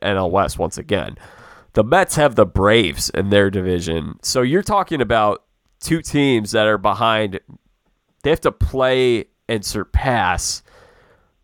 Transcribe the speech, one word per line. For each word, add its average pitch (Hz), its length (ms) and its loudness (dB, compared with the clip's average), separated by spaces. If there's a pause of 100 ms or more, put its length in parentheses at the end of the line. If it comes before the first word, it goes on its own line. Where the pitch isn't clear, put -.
N 98 140 -2
L 92 120 -2
West 92 300 -2
once 85 180 -4
again. - 400 -6 (560)
The 110 100 2
Mets 170 340 2
have 143 180 2
the 110 100 6
Braves 95 640 2
in 98 200 -2
their 101 200 4
division. 87 720 -4
So - 220 -2
you're 151 180 0
talking 185 400 -2
about 107 420 0 (360)
two 160 220 -4
teams 131 500 0
that 110 160 2
are 107 100 2
behind. 104 640 0 (800)
They 139 80 -2
have 160 120 0
to - 100 0
play 127 760 0 (240)
and 110 160 -4
surpass 101 960 -2 (840)